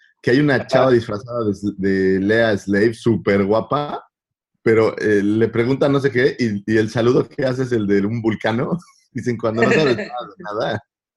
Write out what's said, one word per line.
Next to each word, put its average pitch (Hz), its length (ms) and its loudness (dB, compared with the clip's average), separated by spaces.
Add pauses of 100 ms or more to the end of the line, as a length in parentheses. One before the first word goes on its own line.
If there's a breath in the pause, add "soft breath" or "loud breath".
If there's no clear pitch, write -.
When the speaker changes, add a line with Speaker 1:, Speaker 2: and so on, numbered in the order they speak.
(220 soft breath)
Speaker 1:
que 127 100 0
hay 131 80 4
una 147 160 2
Speaker 2:
Ajá. 117 120 -2
Speaker 1:
chava 131 240 4
disfrazada 117 540 -2
de, 104 80 0 (360)
de 95 300 2
Lea 107 380 2
Slave, 101 360 0
súper 101 520 0
guapa, 139 600 -2 (580)
pero, 110 360 4
eh, 104 240 2
le 107 240 2
pregunta 120 420 0
no 139 100 2
sé 135 120 0
qué, 123 280 2
y, 107 320 -2
y 110 60 2
el 107 120 0
saludo 123 380 0
que - 180 -8
hace 127 180 -2
es 123 80 -8
el 107 160 -2
de 101 180 2
un 113 160 -4
vulcano. 110 560 -2 (160)
<laughs> - 200 -20
Dicen, 117 240 -4
"Cuando 113 260 -2
no - 80 4
sabes 143 260 2
Speaker 2:
<laughs> - 0 -
Speaker 1:
nada 104 120 -8 (280)
de 180 60 -16
nada". 107 400 -6 (320)